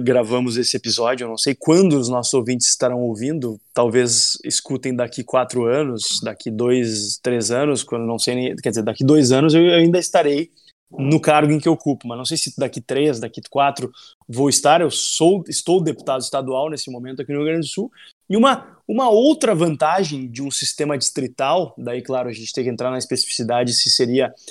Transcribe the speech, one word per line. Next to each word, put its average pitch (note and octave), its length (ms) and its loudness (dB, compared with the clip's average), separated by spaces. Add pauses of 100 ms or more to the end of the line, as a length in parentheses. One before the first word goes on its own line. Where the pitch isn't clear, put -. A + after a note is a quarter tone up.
gravamos A#2+ 540 0
esse B2 200 -2
episódio, A#2 480 -2
eu A#2 40 -8
não A2+ 100 -10
sei C#3 160 -2
quando E3+ 380 4
os C3 160 2
nossos B2 260 -2
ouvintes B2 340 0
estarão B2 320 0
ouvindo, A#2+ 600 -4 (120)
talvez A#2+ 720 2
escutem B2+ 500 -4
daqui B2 280 -6
quatro B2 420 0
anos, B2 580 -2
daqui A2+ 280 -8
dois, A2+ 720 0
três A#2+ 280 -2
anos, C3+ 340 0
quando A#2 200 -6
não A#2 140 -4
sei B2 160 -2
nem, B2+ 220 -4
quer - 140 -2
dizer, A2 120 -2
daqui A2+ 220 -2
dois C#3+ 260 6
anos D3 240 4
eu, E3 80 8
eu F3 120 6
ainda E3+ 240 6
estarei E3 520 0 (400)
no C#3+ 300 2
cargo D3+ 320 4
em D3+ 60 2
que D3 100 0
eu E3 40 4
ocupo, D3 340 -2
mas A#2+ 100 -8
não B2+ 80 -12
sei D#3+ 120 -4
se - 200 -6
daqui C3 240 -4
três, C3+ 380 0
daqui A#2 220 -10 (100)
quatro C#3 400 0 (380)
vou B2+ 200 2
estar. D3 320 4
Eu D#3 100 2
sou, E3+ 580 2
estou E3+ 340 0
deputado C3+ 380 -4
estadual C3+ 500 -4
nesse C#3+ 200 -10
momento B2+ 300 -12
aqui C#3 120 -8
no C#3+ 60 -4
Rio D3 80 -2
Grande D#3+ 200 -2
do - 60 -10
Sul, G#3 180 -6 (400)
e F#3+ 60 2
uma, B3 500 2
uma A#3+ 220 0
outra A#3 460 4
vantagem D#3 760 0
de A#2+ 120 -10
um C#3 80 -6
sistema D3 460 -4
distrital, C3+ 800 -4
daí, A#2+ 260 -8
claro, B2+ 260 -4
a A#2+ 40 -8
gente A2 200 -14
tem C3 120 -4
que B2 60 0
entrar B2 200 -4
na B2+ 80 -6
especificidade A#2+ 720 -2
se - 180 0
seria B2+ 420 2 (180)